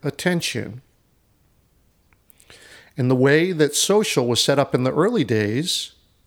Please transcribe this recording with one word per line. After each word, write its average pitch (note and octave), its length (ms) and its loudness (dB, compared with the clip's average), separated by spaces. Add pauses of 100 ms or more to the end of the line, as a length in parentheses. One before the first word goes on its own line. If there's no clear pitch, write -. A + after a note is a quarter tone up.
attention. C#3 800 -4 (2250)
And B2+ 160 0
the C3 40 2
way D3 360 4
that D3+ 240 2
social G3+ 520 0
was A#2+ 140 0
set C#3 160 0
up C#3 160 0
in B2+ 120 0
the C3 80 -2
early F3+ 320 0
days A2 680 -2 (360)